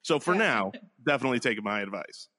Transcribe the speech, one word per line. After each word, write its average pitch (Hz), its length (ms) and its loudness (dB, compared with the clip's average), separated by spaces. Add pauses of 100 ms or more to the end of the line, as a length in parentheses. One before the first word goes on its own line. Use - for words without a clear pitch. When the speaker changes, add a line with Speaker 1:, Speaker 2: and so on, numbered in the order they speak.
Speaker 1:
So 151 180 0
for 170 140 0
Speaker 2:
Yeah. 185 60 2
Speaker 1:
now, 117 340 2 (340)
definitely 131 340 2
take 107 220 -2
my 104 200 -2
advice. 98 460 -10 (100)